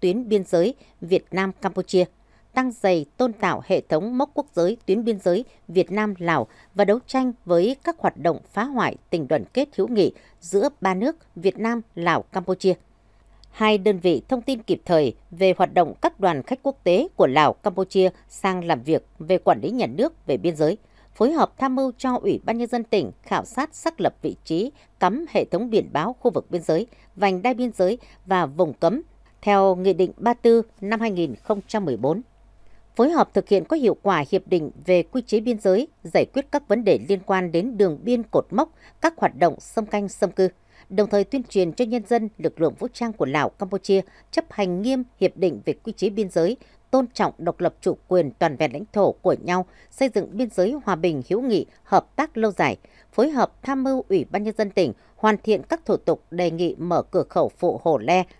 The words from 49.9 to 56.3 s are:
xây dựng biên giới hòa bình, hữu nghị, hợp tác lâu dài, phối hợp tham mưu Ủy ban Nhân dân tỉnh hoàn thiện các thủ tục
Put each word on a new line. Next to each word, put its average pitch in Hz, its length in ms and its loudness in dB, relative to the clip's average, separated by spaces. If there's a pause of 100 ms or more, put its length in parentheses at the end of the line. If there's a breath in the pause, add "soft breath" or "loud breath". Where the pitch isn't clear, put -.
xây 269 240 -2
dựng 196 180 -2
biên 220 180 -4
giới 196 240 0 (100)
hòa 185 120 -2
bình, 160 320 -2
hữu 214 140 -2
nghị, 214 240 0 (160 soft breath)
hợp - 340 0
tác 311 200 -4
lâu 220 140 0
dài, 143 260 -2 (360 soft breath)
phối 269 180 2
hợp 262 220 0 (100)
tham 269 220 -4
mưu 262 240 -2
Ủy 180 220 0
ban 202 120 -4
Nhân 214 160 -6
dân 208 120 -2
tỉnh 156 220 0 (240 soft breath)
hoàn 214 220 2
thiện 202 240 0
các - 240 -6
thủ 185 100 2
tục - 340 -2